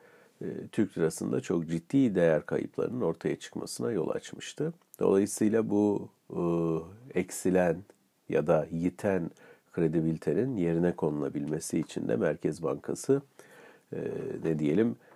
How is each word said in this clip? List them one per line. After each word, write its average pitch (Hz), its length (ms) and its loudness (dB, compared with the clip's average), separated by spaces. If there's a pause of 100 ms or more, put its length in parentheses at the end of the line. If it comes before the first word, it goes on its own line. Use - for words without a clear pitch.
(420)
e, - 40 -8 (260)
Türk - 260 -2
lirasında 82 440 0
çok 85 260 -2
ciddi 98 480 0
değer 82 300 4
kayıplarının - 560 -4
ortaya 82 380 -2
çıkmasına - 520 -6
yol 85 180 -2
açmıştı. - 640 -6 (260)
Dolayısıyla 104 680 4
bu, 104 400 2 (200)
e, 90 120 -4 (760)
eksilen 90 580 2 (520)
ya 78 180 2
da 80 240 4
yiten 90 600 0 (420)
kredibilitenin 82 840 0
yerine 85 380 2
konulabilmesi 73 840 -2
için - 280 -4
de - 80 0
Merkez 82 480 -2
Bankası, 76 580 0 (720)
e, - 40 -6 (460)
ne 80 160 0
diyelim, 95 360 2 (200)